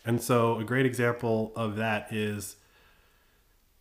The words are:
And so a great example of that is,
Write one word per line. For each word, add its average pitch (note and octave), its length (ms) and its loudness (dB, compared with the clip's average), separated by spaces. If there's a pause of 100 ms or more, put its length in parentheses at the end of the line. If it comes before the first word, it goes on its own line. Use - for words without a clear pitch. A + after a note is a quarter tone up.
And A#2 180 0
so A#2 360 4
a A2 60 -4
great B2+ 220 2
example A#2 720 0
of A2 200 -2
that G#2+ 360 -2
is, G#2 440 -4 (1200)